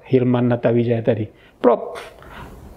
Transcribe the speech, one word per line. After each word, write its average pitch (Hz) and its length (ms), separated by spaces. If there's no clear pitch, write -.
Hilman 123 480
Natawijaya 117 480
tadi. 110 240
"Prof, - 400